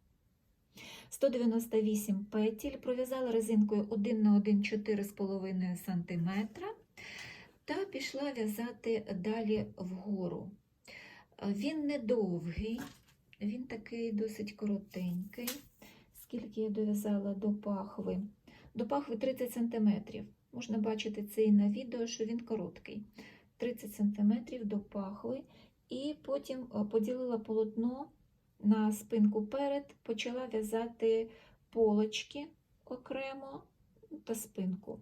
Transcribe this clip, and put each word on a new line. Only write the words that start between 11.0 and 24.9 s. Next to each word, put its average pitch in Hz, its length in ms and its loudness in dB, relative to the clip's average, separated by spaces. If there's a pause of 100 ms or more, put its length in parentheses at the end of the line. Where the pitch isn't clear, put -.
Він 285 400 0
недовгий, 220 960 0 (600)
він 233 220 -2
такий 233 480 -6
досить 208 400 -2
коротенький, 196 1000 -4 (720)
скільки 220 400 -6
я 220 80 0
дов'язала 208 640 0
до 208 200 0
пахви. 190 680 -2 (540)
До 226 120 -2
пахви 285 280 -2
тридцять 254 360 0
сантиметрів. 226 760 2 (280)
Можна 233 240 -4
бачити 214 460 -2
це 220 200 0
і 214 80 8
на 202 180 8
відео, 240 380 -2
що - 180 -4
він 233 140 -2
короткий. 208 640 -6 (540)
Тридцять 233 380 -6
сантиметрів 208 680 2
до 208 140 -2
пахви. 208 640 -6 (480)